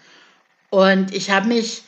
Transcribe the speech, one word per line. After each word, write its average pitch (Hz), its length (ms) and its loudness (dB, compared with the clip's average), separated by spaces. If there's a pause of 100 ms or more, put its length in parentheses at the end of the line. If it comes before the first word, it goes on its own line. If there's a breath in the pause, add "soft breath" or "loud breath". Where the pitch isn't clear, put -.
(720 soft breath)
Und 190 420 2
ich 196 180 -6
habe 196 180 0
mich 233 400 -4